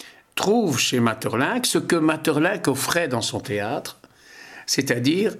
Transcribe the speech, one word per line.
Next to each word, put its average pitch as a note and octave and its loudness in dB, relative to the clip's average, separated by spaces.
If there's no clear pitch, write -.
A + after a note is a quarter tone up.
trouvent G3 2
chez - 0
Maeterlinck A#2+ 0
ce - 0
que F3 2
Maeterlinck D#3 2
offrait D3 0
dans B2 -2
son G#2+ -4
théâtre, G#2 -6
c'est-à-dire D3 0